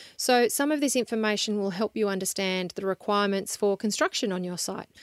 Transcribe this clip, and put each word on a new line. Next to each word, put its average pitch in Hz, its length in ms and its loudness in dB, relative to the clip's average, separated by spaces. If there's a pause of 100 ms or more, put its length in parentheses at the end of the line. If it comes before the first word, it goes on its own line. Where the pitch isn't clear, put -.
(160)
So 240 300 4
some 285 240 0
of 302 100 2
this 277 140 2
information 214 640 0
will 196 120 0
help 208 260 -2
you 214 120 2
understand 185 680 -2
the 196 100 -4
requirements 196 720 0
for 202 200 2
construction 226 540 -2
on 180 140 -4
your 180 120 -6
site. - 300 -6 (160)